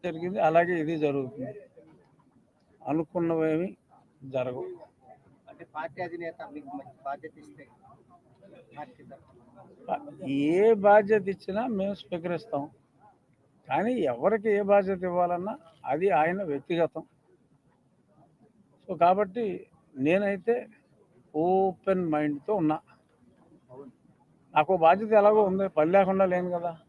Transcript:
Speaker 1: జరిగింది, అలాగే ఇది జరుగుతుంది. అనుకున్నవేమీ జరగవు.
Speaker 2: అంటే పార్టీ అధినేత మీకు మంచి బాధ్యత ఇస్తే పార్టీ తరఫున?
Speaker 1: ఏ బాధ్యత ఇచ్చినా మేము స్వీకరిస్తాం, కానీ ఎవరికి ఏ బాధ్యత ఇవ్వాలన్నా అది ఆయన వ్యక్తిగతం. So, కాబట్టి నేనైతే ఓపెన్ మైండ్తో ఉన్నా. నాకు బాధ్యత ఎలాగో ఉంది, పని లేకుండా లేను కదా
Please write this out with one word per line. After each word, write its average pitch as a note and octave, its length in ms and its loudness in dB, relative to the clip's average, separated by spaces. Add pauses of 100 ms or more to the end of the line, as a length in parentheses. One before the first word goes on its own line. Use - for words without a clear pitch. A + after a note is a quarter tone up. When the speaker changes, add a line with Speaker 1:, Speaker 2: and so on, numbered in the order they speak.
Speaker 1:
జరిగింది, F3 420 -6
అలాగే E3+ 260 4 (100)
ఇది E3 120 -2 (100)
జరుగుతుంది. C#3 480 -4 (1400)
అనుకున్నవేమీ E3 760 -2 (680)
జరగవు. B2+ 340 -6 (800)
Speaker 2:
అంటే - 140 -20 (120)
పార్టీ D#3+ 320 -12
అధినేత E3+ 320 -12 (140)
మీకు D3 240 -16
మంచి B2+ 200 -18 (100)
బాధ్యత D3 260 -12 (100)
ఇస్తే D3 220 -20 (1120)
పార్టీ - 320 -18
తరఫున? - 300 -20 (1160)
Speaker 1:
ఏ G3 60 4 (240)
బాధ్యత G#3 460 6
ఇచ్చినా F#3+ 280 -6 (180)
మేము G3 220 -4
స్వీకరిస్తాం, E3 640 -6 (1040)
కానీ F3+ 220 0 (220)
ఎవరికి G3+ 440 0
ఏ G#3 40 0 (100)
బాధ్యత F#3+ 380 2
ఇవ్వాలన్నా F3 440 -2 (380)
అది E3 160 0 (140)
ఆయన F3 180 0 (120)
వ్యక్తిగతం. D#3 520 -2 (1800)
So, - 60 -10 (120)
కాబట్టి F#3+ 420 2 (600)
నేనైతే G3 500 2 (880)
ఓపెన్ F#3+ 600 0 (100)
మైండ్తో D3+ 480 -2
ఉన్నా. D3+ 160 2 (1800)
నాకు D#3 180 2 (120)
బాధ్యత G3+ 340 4
ఎలాగో G#3+ 220 6 (100)
ఉంది, F#3+ 140 0 (120)
పని D#3 180 4
లేకుండా F#3+ 380 4
లేను F3+ 220 -2
కదా E3+ 160 -6 (180)